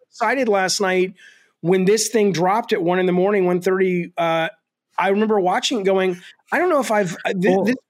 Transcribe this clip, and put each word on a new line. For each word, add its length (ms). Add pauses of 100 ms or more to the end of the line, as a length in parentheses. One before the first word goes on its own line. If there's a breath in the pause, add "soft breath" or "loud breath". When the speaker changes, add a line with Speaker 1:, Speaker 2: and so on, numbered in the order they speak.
Speaker 1:
excited 400
last 320
night 340 (460 soft breath)
when 240
this 240
thing 240
dropped 400
at 100
one 160
in 80
the 60
morning, 340
one 140
thirty. 560
Uh, 320 (500)
I 100
remember 320
watching 400
it 40
going, 360 (320 loud breath)
"I 60
don't 100
know 120
if 100
I've, 240 (100)
uh, 160
thi-, 80
Speaker 2:
Well, 160
Speaker 1:
this 120 (140)